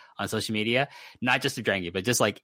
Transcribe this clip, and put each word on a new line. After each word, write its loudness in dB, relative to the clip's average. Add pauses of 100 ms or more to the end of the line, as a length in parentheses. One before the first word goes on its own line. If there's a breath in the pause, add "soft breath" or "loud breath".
(200 loud breath)
on -2
social -2
media, 0 (320 loud breath)
not 2
just -2
the -6
Dragon 0
Gate, -6
but -2
just, 2
like, 0